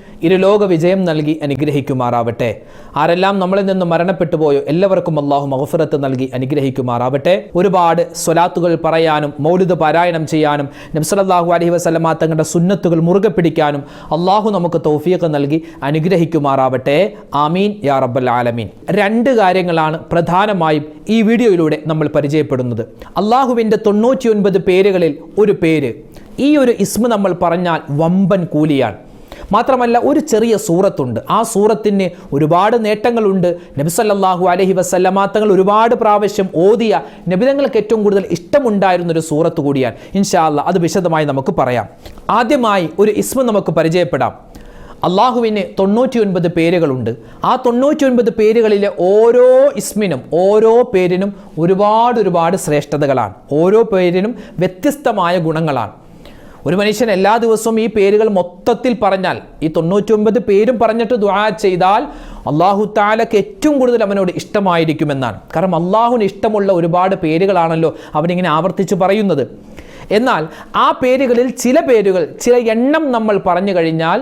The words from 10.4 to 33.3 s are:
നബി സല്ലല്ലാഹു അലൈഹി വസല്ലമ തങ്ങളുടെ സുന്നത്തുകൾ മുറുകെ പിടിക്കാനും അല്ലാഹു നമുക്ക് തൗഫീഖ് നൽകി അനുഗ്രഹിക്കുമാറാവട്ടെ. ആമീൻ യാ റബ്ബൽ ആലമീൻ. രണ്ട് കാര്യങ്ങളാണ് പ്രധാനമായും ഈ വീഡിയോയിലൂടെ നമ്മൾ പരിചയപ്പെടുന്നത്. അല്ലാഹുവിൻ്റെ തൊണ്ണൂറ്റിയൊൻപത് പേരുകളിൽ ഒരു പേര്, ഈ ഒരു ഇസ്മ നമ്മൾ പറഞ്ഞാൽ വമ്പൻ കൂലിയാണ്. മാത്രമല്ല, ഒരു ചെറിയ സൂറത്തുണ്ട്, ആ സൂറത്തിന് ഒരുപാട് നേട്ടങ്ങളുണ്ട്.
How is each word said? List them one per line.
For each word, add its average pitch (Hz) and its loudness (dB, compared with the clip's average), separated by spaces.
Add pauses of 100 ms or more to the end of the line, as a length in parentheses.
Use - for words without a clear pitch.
നബി 156 -2
സല്ലല്ലാഹു 185 2
അലൈഹി 170 0
വസല്ലമ 165 0 (100)
തങ്ങളുടെ 160 0
സുന്നത്തുകൾ 170 0
മുറുകെ 196 2
പിടിക്കാനും 151 0 (340)
അല്ലാഹു 190 0 (100)
നമുക്ക് 170 -2
തൗഫീഖ് 160 0
നൽകി 143 0 (300)
അനുഗ്രഹിക്കുമാറാവട്ടെ. 143 0 (480)
ആമീൻ 190 0 (180)
യാ 139 2
റബ്ബൽ 127 -2
ആലമീൻ. 120 -4 (320)
രണ്ട് 226 0 (100)
കാര്യങ്ങളാണ് 175 0 (140)
പ്രധാനമായും 170 0 (300)
ഈ - 2 (100)
വീഡിയോയിലൂടെ 180 2 (100)
നമ്മൾ 156 0 (100)
പരിചയപ്പെടുന്നത്. 135 -2 (360)
അല്ലാഹുവിൻ്റെ 233 0 (100)
തൊണ്ണൂറ്റിയൊൻപത് 208 0
പേരുകളിൽ 180 2 (300)
ഒരു 208 2 (100)
പേര്, 151 0 (540)
ഈ - 4 (140)
ഒരു 247 2 (100)
ഇസ്മ 202 -2
നമ്മൾ 196 0 (120)
പറഞ്ഞാൽ 170 0 (200)
വമ്പൻ 185 2 (120)
കൂലിയാണ്. 143 0 (560)
മാത്രമല്ല, 240 0 (140)
ഒരു 294 2 (100)
ചെറിയ 220 2 (120)
സൂറത്തുണ്ട്, 170 0 (160)
ആ - 2 (160)
സൂറത്തിന് 208 0 (280)
ഒരുപാട് 170 2 (100)
നേട്ടങ്ങളുണ്ട്. 214 0 (320)